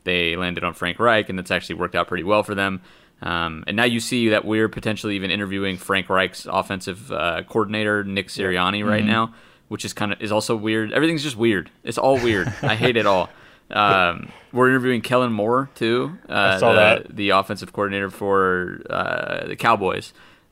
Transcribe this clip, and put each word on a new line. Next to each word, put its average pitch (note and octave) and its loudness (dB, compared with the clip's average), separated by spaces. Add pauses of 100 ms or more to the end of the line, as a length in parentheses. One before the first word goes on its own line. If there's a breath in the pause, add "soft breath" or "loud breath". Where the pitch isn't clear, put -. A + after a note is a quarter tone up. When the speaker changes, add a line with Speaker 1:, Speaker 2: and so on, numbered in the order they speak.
Speaker 1:
they F2 0
landed F2+ -4
on F2 -2
Frank F2 -6
Reich, A2 2
and F#2 -6
that's F2 -6
actually E2+ -4
worked F2 -4
out E2+ 0
pretty F2+ -6
well G#2 2
for G#2 -6
them. G2 -2 (420 soft breath)
Um, E2+ -4
and G2+ -4
now A#2+ 2
you A#2 0
see A#2 0
that G#2+ 2
we're A2 2
potentially G#2+ -6
even F#2+ -4
interviewing G2 -4
Frank F#2+ -2
Reich's F#2 0
offensive, F#2+ -4
uh, E2+ -2
coordinator, G#2+ 0
Nick G2 -4
Sirianni, F#2+ -2
right G#2+ 2
Speaker 2:
Mm-hmm. G#2+ 0
Speaker 1:
now, A2+ 0 (360 soft breath)
which G#2 -8
is G2+ -8
kinda, G2+ -4
is G#2 -4
also G#2+ 0
weird. A2 -2
Everything's D3+ 0
just C#3 -6
weird. G#2+ 2 (140)
It's - -4
all C3 4
weird. G#2+ 2
Speaker 2:
<laughs> - -12
Speaker 1:
I G#2+ 0
hate A#2+ 2
it G#2+ 2
all. F#2+ 2 (420 soft breath)
Um, F#2+ 2 (200 loud breath)
we're B2+ 4
interviewing B2+ 2
Kellen B2 2
Moore, A#2 0
too, B2+ -2 (120)
uh, - -6
Speaker 3:
I F#2+ 2
saw A#2 6
Speaker 1:
the, - 6
Speaker 3:
that. G#2+ 4
Speaker 1:
the G2+ 0
offensive F#2+ 0
coordinator G2 -2
for, F#2 0 (100)
uh, G1+ -4
the - -8
Cowboys, G#2 0 (380 soft breath)